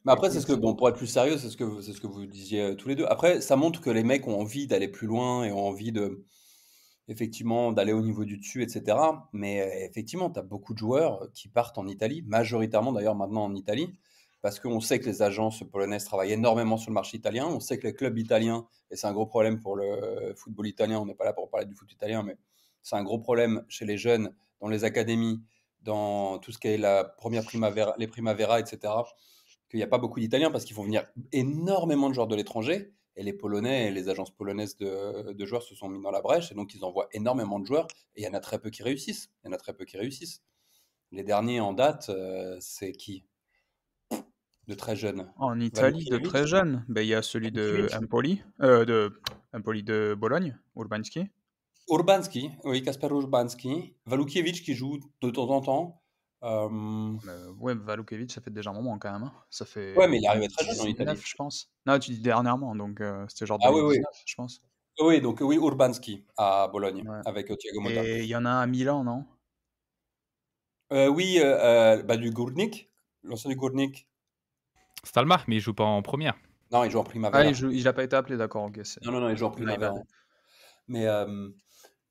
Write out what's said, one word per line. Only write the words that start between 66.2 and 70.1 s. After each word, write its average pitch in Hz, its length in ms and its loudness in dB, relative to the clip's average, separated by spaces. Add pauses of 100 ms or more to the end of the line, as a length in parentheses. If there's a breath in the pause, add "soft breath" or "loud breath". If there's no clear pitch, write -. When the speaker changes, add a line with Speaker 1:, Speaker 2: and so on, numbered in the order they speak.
Speaker 1:
à 98 340 4
Bologne, 101 380 -4
Speaker 2:
Ouais. 107 160 -10
Speaker 1:
avec, 101 240 -6
euh, 104 60 -4
Thiago 104 260 -8
Motta. 113 240 -2
Speaker 2:
Et 113 140 -2
il 113 80 -4
y 113 80 -4
en 120 100 -2
a 120 40 0
un 127 120 2
à 123 60 0
Milan, 127 360 0
non ? 123 220 -4 (1700)